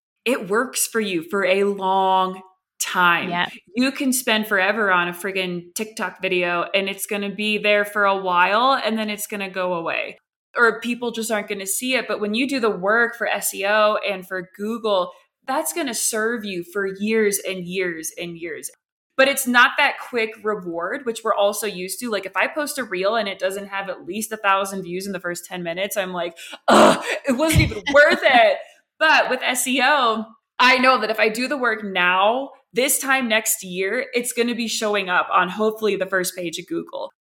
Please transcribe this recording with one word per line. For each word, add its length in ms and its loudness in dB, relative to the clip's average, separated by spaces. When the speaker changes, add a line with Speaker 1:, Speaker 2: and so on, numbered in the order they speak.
Speaker 1:
it 240 -2
works 380 -2
for 140 -4
you 300 -2
for 140 0
a 200 2
long 760 2
time. 480 2
Speaker 2:
Yeah. 200 -2
Speaker 1:
You 160 2
can 200 -2
spend 360 0
forever 420 2
on 180 2
a 40 -6
friggin' 600 -6
TikTok 480 -8
video 420 0
and 140 0
it's 180 -8
gonna 260 -4
be 260 -2
there 260 2
for 220 0
a 100 4
while 560 2
and 160 -2
then 120 -4
it's 160 -8
gonna 240 -8
go 240 -2
away. 440 -4
Or 240 4
people 320 -4
just 180 -6
aren't 180 -4
gonna 180 -8
see 280 -2
it. 140 -2
But 120 -2
when 140 -4
you 140 0
do 120 -2
the 100 2
work 460 0
for 120 -4
S 260 -4
E 120 -6
O 320 4
and 180 -6
for 300 -8
Google, 560 -2
that's 260 -4
gonna 220 -4
serve 500 -2
you 280 -8
for 140 -4
years 520 0
and 280 -8
years 520 -4
and 200 -10
years. 320 -12
But 120 6
it's 180 0
not 300 6
that 200 2
quick 220 -2
reward, 640 -4
which 180 -6
we're 120 2
also 320 2
used 340 -6
to. 80 -6
Like, 160 -4
if 140 -10
I 80 4
post 320 -4
a 60 -4
reel 320 0
and 120 -2
it 100 -8
doesn't 280 -4
have 240 -8
at 160 -12
least 260 -8
a 60 -6
thousand 460 0
views 220 -8
in 60 -6
the 80 -8
first 240 -8
ten 180 -10
minutes, 360 -4
I'm 160 -4
like, 240 -6
"Ugh, 360 6
it 40 4
wasn't 300 4
even 240 -2
Speaker 2:
<laughs> 60 -2
Speaker 1:
worth 300 8
it." 340 6
But 300 6
with 140 -2
S 240 -2
E 180 2
O, 400 2
I 200 6
know 240 6
that 80 0
if 100 0
I 80 4
do 200 -2
the 100 -2
work 260 -2
now, 640 2
this 260 2
time 300 0
next 340 0
year, 520 -4
it's 180 -2
gonna 220 0
be 140 -4
showing 420 -2
up 200 2
on 200 2
hopefully 460 0
the 100 -2
first 280 -2
page 240 -6
of 80 -12
Google 440 -8